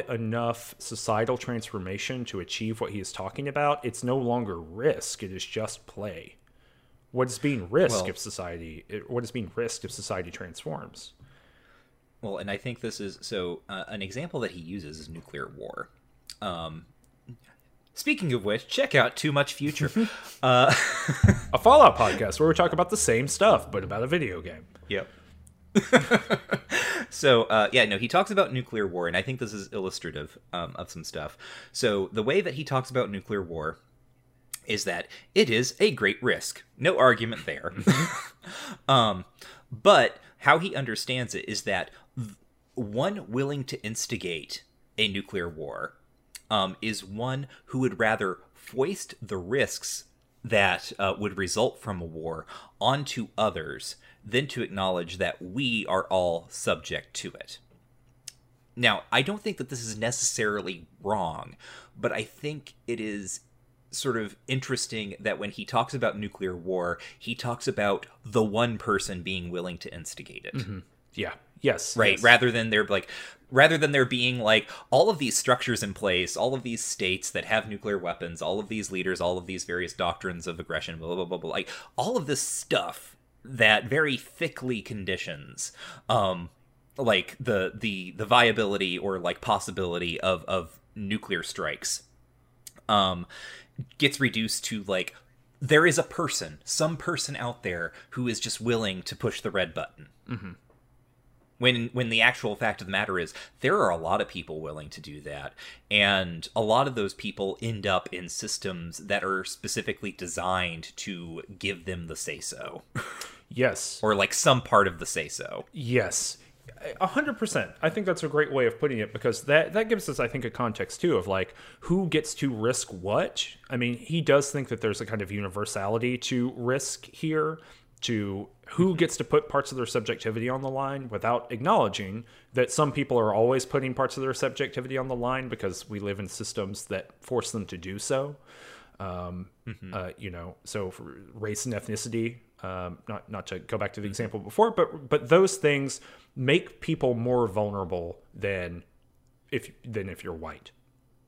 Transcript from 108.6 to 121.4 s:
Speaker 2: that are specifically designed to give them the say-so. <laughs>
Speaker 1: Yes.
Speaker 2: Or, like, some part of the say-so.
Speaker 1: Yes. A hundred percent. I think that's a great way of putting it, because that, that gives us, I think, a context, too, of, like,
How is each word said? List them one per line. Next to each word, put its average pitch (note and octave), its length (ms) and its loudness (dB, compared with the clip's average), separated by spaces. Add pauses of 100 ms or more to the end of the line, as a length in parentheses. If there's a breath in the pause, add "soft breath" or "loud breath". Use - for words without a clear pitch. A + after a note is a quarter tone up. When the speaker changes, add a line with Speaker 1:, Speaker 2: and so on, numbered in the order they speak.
Speaker 2:
that G2+ 260 -2
are F#2+ 200 0
specifically - 680 -6
designed F2 840 -4
to E2+ 460 -10 (160)
give F2+ 280 -6
them F2 220 -6
the D#2 80 -10
say-so. - 640 -10 (120)
<laughs> - 80 -6 (460 loud breath)
Speaker 1:
Yes. - 540 0
Speaker 2:
Or, G#2+ 140 4
like, G2 180 2
some C3 260 6
part G2+ 280 6
of E2+ 100 -4
the E2 80 -6
say-so. - 640 -6
Speaker 1:
Yes. A#2+ 640 0 (640 soft breath)
A F#3+ 60 2
hundred C#4+ 320 -2
percent. C3 320 -2 (100)
I D#3+ 100 2
think G3+ 140 -4
that's F3 200 0
a D#3 40 -4
great D3 240 2
way C3 140 4
of A2+ 140 0
putting C3+ 180 0
it, G#2+ 140 -4
because A#2+ 300 -2
that, D3+ 320 4
that A3 140 2
gives A3 200 0
us, C#3 100 -4
I B2+ 80 2
think, B2 180 -4
a A#2 60 -2
context, - 500 -4
too, E3 160 4
of, F#2 120 0
like, F#2+ 260 -2 (260 loud breath)